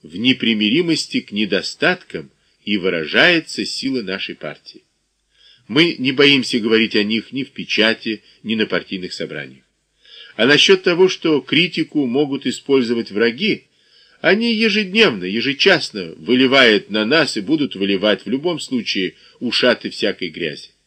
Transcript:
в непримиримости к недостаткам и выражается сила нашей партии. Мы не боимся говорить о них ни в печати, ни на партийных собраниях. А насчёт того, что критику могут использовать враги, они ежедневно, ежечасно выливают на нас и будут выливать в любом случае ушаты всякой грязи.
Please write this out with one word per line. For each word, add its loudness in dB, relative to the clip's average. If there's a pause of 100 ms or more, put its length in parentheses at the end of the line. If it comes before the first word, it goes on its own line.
в -18
непримиримости 0
к -12
недостаткам -4 (320)
и -2
выражается 0
сила -6
нашей -8
партии. -16 (840)
Мы 2
не 0
боимся 4
говорить 2
о 4
них -4
ни -6
в -12
печати, -2 (220)
ни -4
на 0
партийных -6
собраниях. -12 (720)
А 2
насчёт 6
того, 4
что 0
критику 0
могут -2
использовать 0
враги, -2 (560)
они 2
ежедневно, 0
ежечасно -2
выливают 4
на 0
нас 0
и -4
будут -2
выливать 0
в -10
любом -4
случае -4 (260)
ушаты 0
всякой -6
грязи. -10 (180)